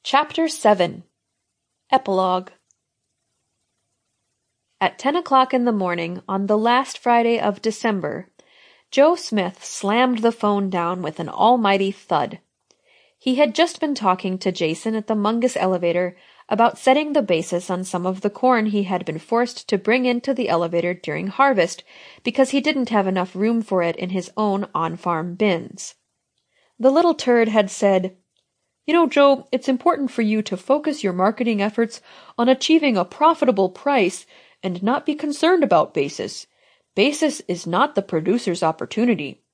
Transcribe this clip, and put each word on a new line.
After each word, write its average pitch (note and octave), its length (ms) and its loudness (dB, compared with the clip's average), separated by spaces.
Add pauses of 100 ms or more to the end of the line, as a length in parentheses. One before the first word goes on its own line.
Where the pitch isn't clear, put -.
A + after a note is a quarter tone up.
Chapter D4+ 460 0
seven. F#3+ 560 0 (880)
Epilogue. F#3 600 0 (2250)
At - 180 -2
ten C#4+ 200 -2
o'clock C4+ 360 2
in A#3+ 120 2
the A#3 80 2
morning F3 540 -4
on F#3+ 200 -2
the G#3+ 100 2
last A#3+ 400 0
Friday A#3 400 2
of G3+ 240 -2
December, G3+ 680 -4 (600)
Joe D#4 240 6
Smith F#3+ 480 -4
slammed A#3 560 0
the A3+ 120 2
phone G3+ 380 0
down F3+ 320 -2
with D#3 180 -6
an D#3+ 80 -6
almighty G3 640 2
thud. D3 480 -4 (760)
He B3+ 180 -2
had D4 180 2
just E4+ 280 0
been D4 120 -2
talking F#3 440 -2
to F#3 160 -2
Jason F3+ 420 -4
at G#3+ 120 -6
the A3 80 0
Mungus A#3 440 0
elevator F3+ 560 -2 (320)
about A3+ 300 2
setting D4 340 2
the C#4+ 100 2
basis F3+ 480 -2
on F#3 140 -4
some F3+ 220 -6
of F#3+ 160 -4
the G#3 80 -2
corn A3+ 380 2
he G3+ 160 0
had F3+ 200 -4
been D#3+ 160 -6
forced - 480 -4
to G#3 100 0
bring A#3+ 280 0
into B3 280 -2
the A#3+ 140 -2
elevator E3+ 460 0
during E3 340 -6
harvest G#3+ 560 0 (400)
because B3+ 280 0
he C#4 100 0
didn't C#4+ 280 -2
have G#3 160 2
enough F#3 300 -2
room A3 260 0
for F#3 220 -2
it E3 140 -2
in F3+ 140 -6
his F#3 260 -4
own G3+ 360 -2
on-farm E3 600 -4
bins. - 600 -2 (840)
The B3+ 100 4
little E4 240 4
turd A#3+ 360 2
had G#3 200 2
said, F#3+ 460 0 (720)
"You D#4 60 0
know, E4+ 120 4
Joe, C#4 460 4
it's B3+ 180 -2
important C4+ 400 0
for A#3 140 -4
you G#3+ 180 2
to F#3+ 160 -6
focus D4 460 -2
your F#3 100 -2
marketing G#3+ 480 0
efforts G#3+ 400 -2 (380)
on A#3+ 100 2
achieving C4+ 480 4
a F#3 80 0
profitable C4 640 2
price F#3 560 -2 (380)
and F3+ 180 -6
not B3 240 -2
be D4+ 80 -2
concerned D#4 500 0
about F3 300 2
basis. - 540 -6 (480)
Basis C#4+ 520 0
is F3 200 -6
not A3+ 260 0
the G3 80 0
producer's F#3 600 -2
opportunity." D#3+ 800 -2 (100)